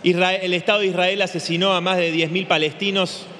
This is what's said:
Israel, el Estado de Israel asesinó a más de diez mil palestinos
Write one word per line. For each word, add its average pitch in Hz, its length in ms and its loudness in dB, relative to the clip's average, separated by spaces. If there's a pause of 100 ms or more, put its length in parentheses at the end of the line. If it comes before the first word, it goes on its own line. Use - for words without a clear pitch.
Israel, 180 400 2
el 180 100 -2
Estado 208 280 0
de 196 60 0
Israel 185 360 0
asesinó 180 500 0
a 175 80 2
más 185 160 0
de 170 140 0
diez 165 180 0
mil 180 160 -2
palestinos 175 800 -2 (140)